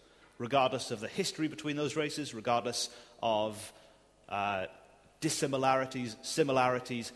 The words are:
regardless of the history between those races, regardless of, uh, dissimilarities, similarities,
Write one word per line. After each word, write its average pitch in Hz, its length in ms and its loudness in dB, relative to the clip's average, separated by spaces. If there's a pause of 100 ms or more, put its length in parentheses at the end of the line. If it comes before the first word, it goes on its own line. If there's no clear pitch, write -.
(380)
regardless 127 520 2
of 110 100 -4
the 107 80 -6
history 156 400 -2
between 151 280 -4
those 147 200 -2
races, 151 380 -2
regardless 117 560 0 (320)
of, 107 500 0 (560)
uh, 101 380 0 (540)
dissimilarities, 131 1000 0
similarities, 127 920 2